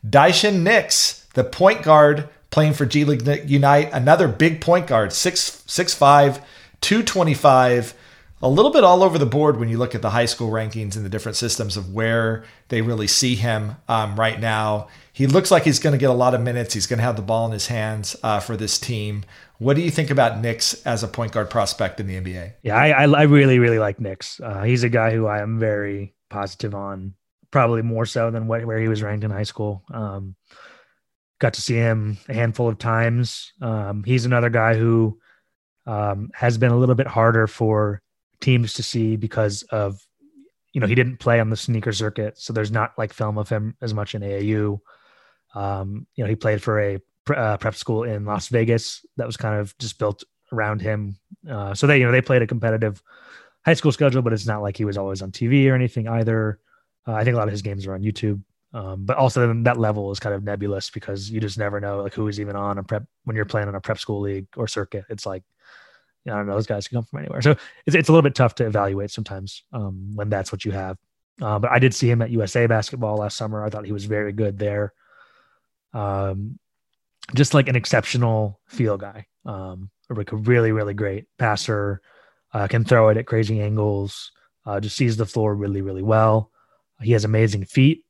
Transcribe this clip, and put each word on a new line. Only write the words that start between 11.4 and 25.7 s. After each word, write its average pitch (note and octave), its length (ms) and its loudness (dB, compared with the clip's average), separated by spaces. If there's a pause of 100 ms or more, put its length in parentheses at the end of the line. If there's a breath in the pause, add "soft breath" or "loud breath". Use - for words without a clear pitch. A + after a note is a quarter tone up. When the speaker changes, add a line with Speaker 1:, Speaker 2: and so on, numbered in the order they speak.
Speaker 1:
of F#2+ 180 -8
where A2+ 520 0 (240 loud breath)
they A#2 120 0
really A2 260 -2
see B2 280 0
him, G#2+ 400 -2 (140)
um, G#2+ 260 -2
right A2 240 0
now. G#2+ 480 -2 (240 soft breath)
He C3+ 160 0
looks F#3 240 4
like E3+ 120 6
he's D3 160 2
gonna C#3+ 180 2
get C3 120 2
a B2+ 40 4
lot B2 200 4
of B2 60 0
minutes. A#2+ 340 -4
He's G#2 140 -4
gonna A2+ 140 -2
have A#2 160 0
the A2 40 -6
ball A2+ 240 0
in A2+ 60 -4
his G#2 160 -6
hands, A2 560 -6
uh, G#2+ 160 0
for A2+ 160 -6
this G#2 240 -4
team. G#2 460 -6 (340 soft breath)
What C#3 180 2
do E3 40 2
you E3+ 100 0
think D3+ 180 -2
about A#2 320 2
Nix A2+ 320 -2 (120)
as A#2 180 -2
a A2 40 -6
point A2+ 240 -6
guard G#2+ 180 -4
prospect G#2 520 -4
in G2 60 -6
the F#2 100 -6
N F#2 60 -8
B F2+ 120 -8
A? F2+ 180 -12 (100)
Speaker 2:
Yeah, G#2+ 120 -2
I, D3 140 4
I, C#3 140 6
I D3 200 6
really, C#3 360 8
really A#2 200 4
like G2+ 180 -2
Nix. - 440 -10
Uh, G#2 220 -6
he's A#2+ 200 2
a A#2+ 60 0
guy A2+ 220 2
who A2+ 140 0
I G#2 160 -2
am A2 160 -4
very G#2 580 -4 (140)